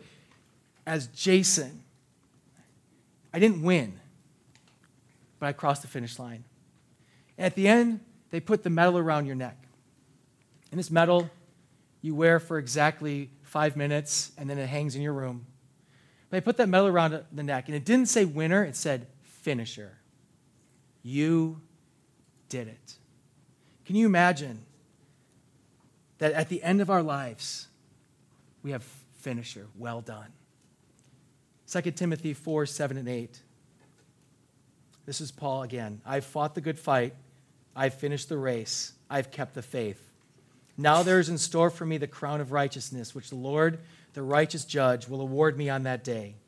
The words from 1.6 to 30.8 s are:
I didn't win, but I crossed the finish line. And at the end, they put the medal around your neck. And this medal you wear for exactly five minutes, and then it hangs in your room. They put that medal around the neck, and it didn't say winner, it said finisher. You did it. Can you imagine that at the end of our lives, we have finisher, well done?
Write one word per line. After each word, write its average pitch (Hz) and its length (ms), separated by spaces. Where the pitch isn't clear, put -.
I 165 60
didn't 196 240
win, 143 380
but 147 80
I 143 60
crossed 143 300
the - 60
finish 120 300
line. 120 260
And 185 80
at 180 80
the 190 140
end, 233 320
they 170 100
put 214 220
the 180 80
medal 175 280
around 156 280
your 135 100
neck. 127 220
And 160 80
this 175 120
medal 170 400
you 156 140
wear 165 260
for 165 180
exactly 143 720
five 151 340
minutes, 147 640
and 143 100
then 139 80
it 135 120
hangs 147 280
in 139 60
your 147 100
room. 127 320
They 185 100
put 214 160
that 220 140
medal 190 160
around 165 440
the 151 120
neck, 139 260
and 151 80
it 143 80
didn't 240 240
say 220 160
winner, 160 400
it 139 100
said 131 320
finisher. 113 760
You 160 580
did 120 200
it. - 280
Can 185 120
you 226 100
imagine 160 580
that 156 140
at 156 160
the 180 140
end 185 180
of 190 80
our 190 140
lives, 139 640
we 143 80
have 127 140
finisher, 117 480
well 117 240
done? 107 320